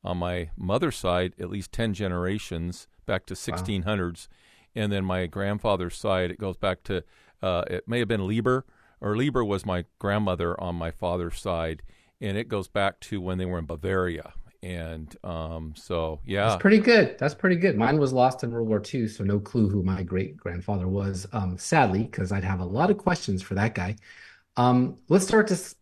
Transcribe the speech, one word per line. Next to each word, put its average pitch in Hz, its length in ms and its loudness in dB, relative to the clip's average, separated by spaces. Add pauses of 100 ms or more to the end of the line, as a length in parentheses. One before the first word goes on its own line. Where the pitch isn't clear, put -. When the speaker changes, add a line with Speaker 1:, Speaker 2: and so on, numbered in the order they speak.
Speaker 1:
on 90 140 -4
my 87 380 -4
mother's 127 400 0
side, 90 440 0
at 90 100 -8
least 95 240 -8
ten 113 200 -2
generations, 90 920 -4 (180)
back 98 200 -2
to - 80 -10
Speaker 2:
Wow. - 20 -8
Speaker 1:
sixteen 92 480 -4
hundreds. 90 460 -2 (440)
And 107 180 -2
then 98 120 0
my 92 240 -2
grandfather's 98 720 -2
side, 92 340 0
it - 80 -10
goes 95 160 -4
back 92 280 -2
to, 92 200 -2 (380)
uh, 90 260 0
it 90 200 -6
may 120 120 0
have 113 80 0
been 104 180 0
Lieber, 117 400 0 (360)
or 104 160 -2
Lieber 131 260 2
was 101 220 -2
my 90 200 -2 (140)
grandmother 95 600 0
on 87 160 -4
my 82 160 -4
father's 87 480 -4
side, 82 440 -4 (360)
and 98 180 -4
it 113 100 -4
goes 101 200 -4
back 98 340 0
to 101 200 -6
when 92 160 -2
they 92 80 -2
were 90 140 -4
in 82 60 -6
Bavaria. 85 680 -2 (300)
And, 82 600 -10
um, 80 520 -8
so, 80 480 -4
yeah. 101 260 0
Speaker 2:
That's 98 120 0
pretty 202 160 8
good. 220 400 6
That's 147 160 0
pretty 185 220 2
good. 170 220 2
Mine 117 200 4
was 135 160 4
lost 127 300 4
in 120 80 -4
World 117 160 -2
War 107 120 4
Two, 113 280 -2
so 110 160 -6
no 101 160 2
clue 104 300 2
who 98 140 2
my 92 200 0
great-grandfather 92 840 -4
was, 98 440 -2
um, 92 280 -2
sadly, 113 460 4
'cause 95 260 -4
I'd 98 120 0
have 92 160 -2
a 90 60 -2
lot 123 240 2
of 196 80 4
questions 101 440 -2
for - 140 -8
that 110 200 0
guy. 101 220 -4 (600)
Um, 123 400 4 (120)
let's 185 180 4
start 214 200 6
this - 340 -2